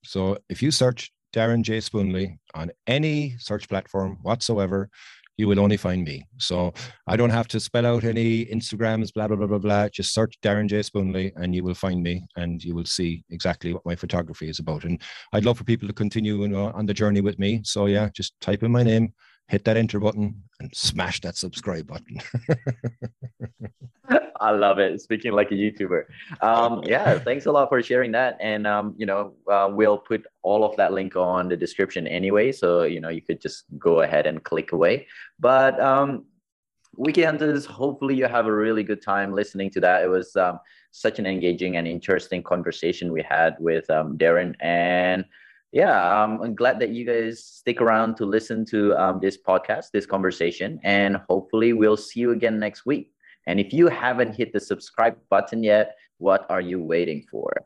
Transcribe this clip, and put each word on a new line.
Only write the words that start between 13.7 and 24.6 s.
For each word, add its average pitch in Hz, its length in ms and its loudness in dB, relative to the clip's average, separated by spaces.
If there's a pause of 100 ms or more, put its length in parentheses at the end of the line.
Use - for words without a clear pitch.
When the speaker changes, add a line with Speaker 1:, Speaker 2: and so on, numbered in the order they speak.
Speaker 1:
what 85 100 -10
my 85 120 -6
photography 85 520 -6
is 78 120 -10
about. 78 240 -6
And 85 180 -6 (300)
I'd 104 120 2
love 120 140 2
for - 60 -12
people 110 240 0
to 107 60 -8
continue, 107 480 -2
you 101 60 -2
know, 101 220 -2
on 107 160 -4
the 101 80 -2
journey 104 260 2
with 98 180 0
me. 104 260 0
So 101 220 0
yeah, 101 280 2
just - 260 -10
type 101 220 -2
in 113 80 0
my 120 140 4
name, 110 280 4 (360)
hit - 160 0
that 110 120 4
enter 110 220 0
button, 104 460 -2 (160)
and - 140 -14
smash - 480 -4
that 85 140 -8
subscribe 87 520 -8
button. 78 300 -14 (300)
<laughs> 127 800 -6 (1120)
Speaker 2:
I 107 120 4
love 101 260 4